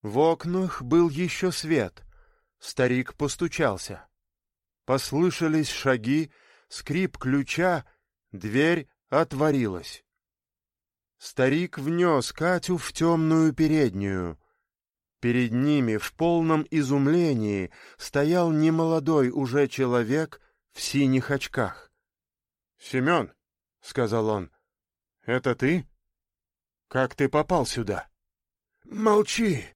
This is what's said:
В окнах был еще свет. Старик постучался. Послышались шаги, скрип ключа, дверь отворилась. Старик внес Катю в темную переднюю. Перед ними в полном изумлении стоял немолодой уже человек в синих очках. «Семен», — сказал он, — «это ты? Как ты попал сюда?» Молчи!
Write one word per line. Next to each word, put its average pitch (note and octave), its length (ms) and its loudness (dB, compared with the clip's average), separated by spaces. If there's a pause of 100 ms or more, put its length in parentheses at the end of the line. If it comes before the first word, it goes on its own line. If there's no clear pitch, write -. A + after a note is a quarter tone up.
В G#2+ 160 -4
окнах E3 640 0
был E3 280 4
еще F3 420 -4
свет. D3+ 520 -2 (560)
Старик B2+ 560 -2
постучался. C#3 920 -4 (800)
Послышались D#3 840 0
шаги, C3 640 0 (380)
скрип - 480 -4
ключа, D3 680 0 (460)
дверь C3+ 560 0 (220)
отворилась. C3+ 960 -2 (1200)
Старик D3 540 -2
внес D#3+ 540 0
Катю F3 460 -2
в - 160 -8
темную D#3+ 600 4
переднюю. G2 840 0 (800)
Перед A#2+ 320 0
ними B2+ 460 0
в - 160 -6
полном E3 580 0
изумлении C#3 1000 0 (260)
стоял E3 560 0
немолодой D#3+ 800 2
уже C#3 380 0
человек B2+ 760 -2 (300)
в - 100 -14
синих C3 480 0
очках. - 640 -4 (880)
«Семен», — C3 520 -2 (500)
сказал A2+ 480 -2
он, — G2+ 200 -4 (800)
«это B2+ 260 0
ты? D3+ 340 -2 (1000)
Как C3 260 -2
ты C3+ 160 0
попал D3+ 380 0
сюда?» G2+ 420 -6 (720)
Молчи! G#3 800 0 (120)